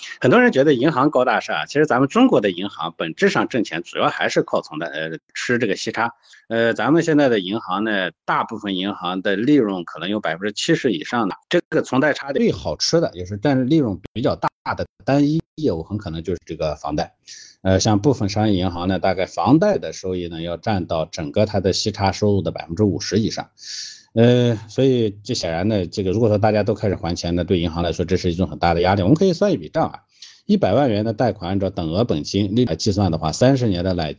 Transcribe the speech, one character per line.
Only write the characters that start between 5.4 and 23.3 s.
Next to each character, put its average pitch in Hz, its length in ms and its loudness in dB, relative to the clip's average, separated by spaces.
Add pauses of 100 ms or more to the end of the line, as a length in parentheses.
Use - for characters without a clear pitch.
这 120 80 0
个 95 120 -2
息 - 160 -8
差。 117 180 -2 (380)
呃， 113 240 2
咱 110 180 0
们 165 120 4
现 156 140 2
在 143 120 4
的 113 100 2
银 95 220 -4
行 98 240 -4
呢， 98 240 0 (160)
大 151 180 -2
部 110 140 -8
分 104 180 -4
银 92 180 -4
行 92 280 -6
的 98 160 0
利 123 160 2
润 101 320 2
可 - 140 -16
能 87 100 -6
有 107 100 -2
百 82 160 -4
分 92 100 -10
之 104 60 -2
七 - 240 -2
十 139 160 0
以 110 140 -4
上 117 240 -2
的， - 60 -8 (120)
这 175 220 0
个 156 120 0
从 127 200 0
贷 147 100 2
差 139 220 -6
的 135 60 -2
最 226 120 2
好 85 240 -4
吃 - 240 0
的， 165 140 0
也 87 100 -10
是 98 140 -8
占 131 320 0
利 160 80 4
润 110 200 0 (140)
比 110 100 -6
较 127 140 0
大 - 140 -2 (260)
的 90 100 -6 (200)
单 143 200 4
一 151 140 2 (160)
业 147 160 0
务， 80 120 -4
很 101 140 -8
可 101 120 -6
能 82 120 -6
就 90 120 -4
是 82 120 -6
这 85 100 -10
个 78 200 -4
房 73 200 -6
贷。 76 180 -4 (480)
呃， 95 180 4
像 107 180 2
部 127 160 2
分 107 140 -2
商 107 220 0
业 101 60 2
银 92 140 0
行 87 200 -4
呢， 95 100 0
大 92 140 0
概 90 120 -2
房 98 320 2
贷 202 200 2
的 82 160 -8
收 92 220 -6
益 87 120 -6
呢， 82 140 -8
要 85 160 -6
占 95 280 -2
到 80 200 -2
整 78 260 -10
个 104 140 2
它 101 160 -2
的 92 100 2
息 - 200 -2
差 98 200 0
收 104 220 2
入 95 80 2
的 80 100 -2
百 - 140 -10
分 82 100 -8
之 101 80 2
五 92 160 2
十 - 200 0
以 101 100 0
上。 - 180 -10 (640)